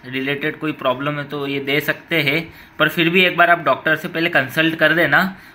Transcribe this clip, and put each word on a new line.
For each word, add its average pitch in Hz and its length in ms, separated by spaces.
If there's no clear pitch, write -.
related 139 520
कोई 156 140
problem 139 400
है 147 120
तो 143 220
ये 139 140
दे 139 200
सकते 151 420
हैं, 151 320
पर 151 100
फिर 165 220
भी 185 140
एक 175 120
बार 170 140
आप 170 100
doctor 156 360
से 165 120
पहले 165 220
consult 160 440
कर 156 180
देना 165 440